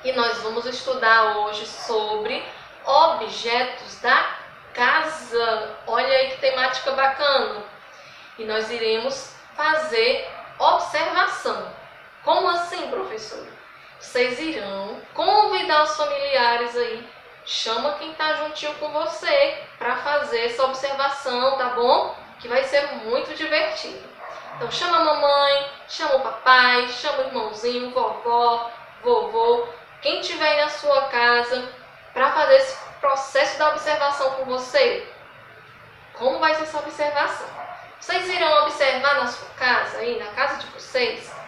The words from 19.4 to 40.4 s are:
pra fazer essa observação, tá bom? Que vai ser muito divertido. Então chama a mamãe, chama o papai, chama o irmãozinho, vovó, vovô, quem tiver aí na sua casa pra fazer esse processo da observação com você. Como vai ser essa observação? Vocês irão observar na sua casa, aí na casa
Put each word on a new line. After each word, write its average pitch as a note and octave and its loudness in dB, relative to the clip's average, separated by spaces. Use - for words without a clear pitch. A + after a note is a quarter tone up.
pra A#3+ -2
fazer A#3+ 0
essa C4 0
observação, C4+ -2
tá B3 0
bom? A#3+ 2
Que - -16
vai B3+ 2
ser C#4+ 0
muito C4+ -4
divertido. - -2
Então A#3 -6
chama F4 0
a C4+ 6
mamãe, C#4+ 4
chama D4+ 0
o - 2
papai, B3 4
chama C#4 -4
o B3+ -4
irmãozinho, A#3+ -4
vovó, A#3+ 0
vovô, - 2
quem D#4+ -2
tiver E4+ -2
aí D4 4
na D4+ 2
sua C4+ 2
casa A#3+ 2
pra C4 2
fazer C5 8
esse - 2
processo C#4 0
da D4+ 4
observação C#4+ 0
com C4 -4
você. B3+ 0
Como - 0
vai D#4 4
ser D#4 0
essa D#4 -6
observação? D4 -2
Vocês F#4 -4
irão D#4+ 4
observar C#4 2
na B3+ 0
sua - -8
casa, B3 0
aí A3+ -4
na G#3+ -10
casa C4+ -2